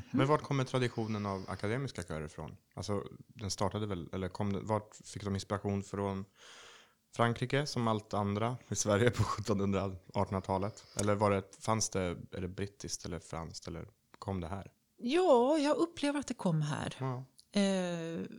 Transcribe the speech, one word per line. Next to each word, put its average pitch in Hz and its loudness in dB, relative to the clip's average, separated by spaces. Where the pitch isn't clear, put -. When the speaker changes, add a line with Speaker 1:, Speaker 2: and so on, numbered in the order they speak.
Speaker 1:
Men 131 4
vart 151 4
kommer 135 0
traditionen 113 0
av 95 -2
akademiska 110 -4
körer 78 -4
ifrån? 76 -10
Alltså, 101 -4
den 101 -8
startade 104 0
väl, 87 -4
eller 95 -4
kom 101 -2
den, 95 -4
vart 107 -2
fick - -12
de 98 -2
inspiration 98 -2
från 98 -4
Frankrike, 123 2
som 120 0
allt 107 0
andra 104 0
i 104 -4
Sverige 101 6
på 104 2
sjuttonhundra, 98 2
artonhundratalet? 98 0
Eller 104 4
var 104 6
det, 95 4
fanns 110 2
det, 95 0
är 90 -6
det 92 -4
brittiskt - -8
eller 82 -6
franskt, 80 -10
eller 82 -10
kom 98 -2
det 82 -6
här? 95 -8
Speaker 2:
Ja, 285 6
jag 285 2
upplever 294 0
att 254 -6
det 247 -6
kom 160 2
här. 143 -2
Speaker 1:
Ja. 131 -4
Speaker 2:
Eh, 175 0